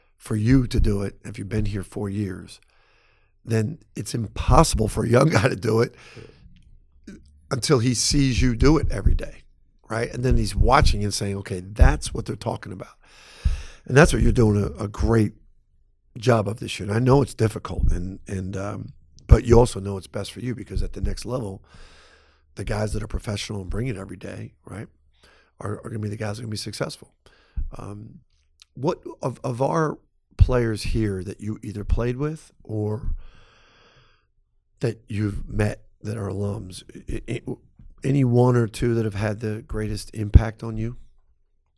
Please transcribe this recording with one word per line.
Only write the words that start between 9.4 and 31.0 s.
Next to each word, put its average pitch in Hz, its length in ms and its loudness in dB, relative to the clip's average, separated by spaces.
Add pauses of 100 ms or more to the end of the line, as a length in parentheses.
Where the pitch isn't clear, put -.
right? 113 240 -4
And 123 120 -4
then 123 120 4
he's 101 180 0
watching 110 500 6
and 101 100 -2
saying, 101 220 -4
"Okay, 98 240 -8
that's 107 520 4
what 113 140 -6
they're 113 100 -8
talking 104 360 -6
about." - 240 -16 (920)
And 123 80 2
that's 147 160 8
what 113 100 2
you're 117 100 6
doing 104 300 4
a, 104 220 -6
a 104 40 -4
great 107 440 2 (840)
job 113 320 2
of 107 120 -8
this 110 180 -10
year. 113 100 -8
And 104 80 -2
I 117 40 0
know 131 220 6
it's - 120 -4
difficult, - 560 -2
and, 90 280 -2 (100)
and, 95 280 -6
um, 104 360 -8 (340)
but 113 180 6
you 117 140 8
also 120 220 2
know 98 160 -6
it's 92 100 -12
best - 260 -10
for 98 80 -14
you 123 140 -8
because - 280 -6
at 92 100 -6
the - 80 -12
next - 260 -4
level, 107 380 -8 (880)
the 104 100 -10
guys 107 280 -2
that 107 100 -4
are 104 60 -10
professional 104 520 -6
and 90 100 -10
bring 110 160 -4
it 113 100 -6
every 95 200 -12
day, 98 380 -12 (100)
right, 95 240 -14 (720)
are, 104 240 -8
are - 60 -12
gonna 110 100 -8
be 107 80 -4
the 104 80 -8
guys 107 200 -6
that 123 60 -14
are 113 40 -10
gonna 110 40 -8
be 107 60 -6
successful. - 580 -10 (600)
Um, 104 440 -14 (540)
what 135 280 -4 (200)
of, 127 200 -6
of 123 200 -4
our 156 360 -2 (380)
players 117 460 2
here 101 420 -2